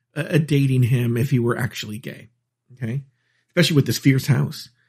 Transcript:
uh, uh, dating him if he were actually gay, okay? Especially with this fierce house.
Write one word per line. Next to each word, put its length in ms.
uh, 160
uh, 80
dating 460
him 320
if 140
he 80
were 180
actually 420
gay, 320
okay? 280
Especially 280
with 100
this 120
fierce 280
house. 420